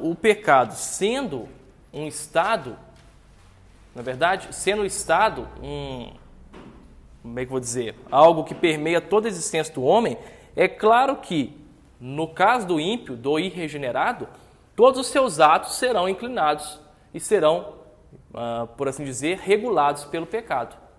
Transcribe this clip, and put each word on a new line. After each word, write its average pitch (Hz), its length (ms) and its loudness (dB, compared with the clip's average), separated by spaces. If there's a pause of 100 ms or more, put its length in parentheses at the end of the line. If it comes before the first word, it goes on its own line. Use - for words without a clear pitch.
o 165 140 -4
pecado 156 580 4
sendo 196 760 -4 (440)
um 151 140 -8
estado, 160 720 -2 (1160)
na 123 80 -14
verdade, 156 540 -2
sendo 208 280 -2
o - 20 0
estado 170 640 0 (120)
um, 139 520 -10 (1080)
como 120 160 -12
é 127 60 -4
que 127 40 -4
eu 131 40 -18
vou 131 80 -2
dizer, 117 340 -4 (160)
algo 156 360 6
que 151 100 -10
permeia 160 460 0
toda 208 260 0
a - 20 -2
existência 160 440 -4
do 131 100 -4
homem, 165 340 4 (380)
é 180 140 2
claro 254 480 4
que, 147 440 -6 (380)
no 139 300 -6
caso 214 360 2
do 175 140 0
ímpio, 170 380 -4
do 139 200 -2
irregenerado, 156 920 -4 (480)
todos 254 240 8
os 262 60 -6
seus 233 340 0
atos 156 340 6
serão 220 320 0
inclinados 190 720 -2 (340)
e 160 80 -12
serão, 170 540 2 (580)
ah, 117 420 -6
por 139 140 -4
assim 135 160 -8
dizer, 139 320 -4
regulados 185 680 0
pelo 165 220 -8
pecado. 156 500 -6 (240)